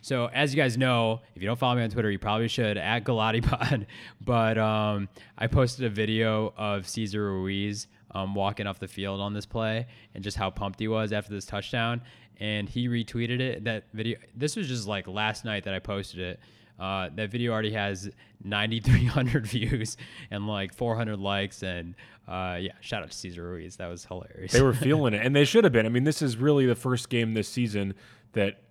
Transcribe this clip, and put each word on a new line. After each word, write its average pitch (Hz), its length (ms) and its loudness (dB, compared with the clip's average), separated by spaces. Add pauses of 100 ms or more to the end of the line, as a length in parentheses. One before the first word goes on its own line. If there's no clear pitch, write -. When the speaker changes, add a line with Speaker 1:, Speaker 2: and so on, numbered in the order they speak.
Speaker 1:
so 123 320 0
as 139 220 2
you - 20 2
guys 127 220 4
know, 117 420 4 (140)
if 87 80 -10
you 95 60 -2
don't 120 100 0
follow 123 180 2
me 120 60 2
on 113 80 0
Twitter, 107 200 0
you 98 80 -2
probably 110 300 0
should, 107 300 0
at 104 260 0
Galati 110 380 2
Pod. 117 440 0 (180)
<laughs> - 160 -20
But, 113 360 2
um, 107 520 2 (280)
I 113 100 -2
posted 127 380 2
a 117 60 2
video 110 640 0
of 101 320 -2
Cesar 104 440 -2
Ruiz, 98 560 -2 (240)
um, 95 220 -4
walking 101 320 0
off 98 120 -6
the 92 100 -10
field 98 320 -6
on 101 140 -4
this 104 100 -6
play 113 440 -4 (260)
and 98 100 -10
just 101 140 -6
how 95 100 0
pumped 98 320 -6
he 110 80 -2
was 110 240 0
after 104 200 -4
this 98 120 -8
touchdown. 117 560 -4 (380)
And 104 300 -4
he 123 200 -2
retweeted 120 520 -2
it. 127 240 -4
That 110 280 -2
video, 110 240 -4 (180)
this 139 220 -4
was 190 120 -4
just, 120 180 -4
like, 101 200 -4
last 104 380 -2
night 107 200 -4
that 98 100 -4
I 92 60 -2
posted 98 400 -6
it. 90 200 -8 (380)
Uh, 95 380 -4
that 107 140 -4
video 120 220 -2
already 110 200 0
has 101 380 -2 (340)
ninety-three 113 640 4
hundred 123 400 2
<laughs> 101 80 -8
views 113 420 -2 (340)
and, 104 160 -4
like, 98 280 -4
four 117 200 -2
hundred 107 240 -2
likes. 98 440 -2
And, 87 320 -6 (340)
uh, 92 320 -4
yeah, 95 200 -6
shout 104 220 -6
out 78 80 -12
to - 60 -14
Cesar 87 260 -10
Ruiz. 87 340 -10
That 92 100 -10
was 87 180 -10
hilarious. - 480 -10
Speaker 2:
They 120 80 8
were 131 140 8
feeling 131 400 4
it, 104 100 0
and 131 100 2
they 143 120 8
should 226 180 6
have 160 80 8
been. 110 140 6
I - 20 0
mean, 123 160 2
this 151 160 2
is 127 160 0
really 139 300 4
the 120 80 6
first 123 340 -2
game 117 260 0
this 107 140 0
season 104 460 0 (400)
that 101 360 0